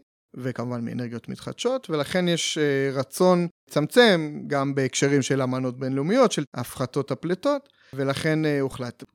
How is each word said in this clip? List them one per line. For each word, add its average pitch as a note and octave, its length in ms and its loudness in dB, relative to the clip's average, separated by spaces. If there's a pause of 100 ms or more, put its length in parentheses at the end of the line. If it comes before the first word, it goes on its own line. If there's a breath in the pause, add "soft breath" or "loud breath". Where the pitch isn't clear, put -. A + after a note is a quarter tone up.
(380)
וכמובן B2 480 -6
מאנרגיות A#2 440 -8
מתחדשות, A#3 600 -6
ולכן E3 380 0
יש, E3+ 300 -2
אה, C#3 360 2
רצון F3 540 2 (220)
לצמצם D#3 800 4
גם C#3 280 0
בהקשרים C#3 460 2
של C3+ 200 2
אמנות B2+ 380 -2
בינלאומיות, D3 520 2
של D#3 120 -2 (100)
הפחתות C3 580 -4
הפליטות, F#3 580 -2 (240 soft breath)
ולכן, C#3 520 0
אה, C#3+ 140 0
הוחלט. B2+ 440 -6 (120)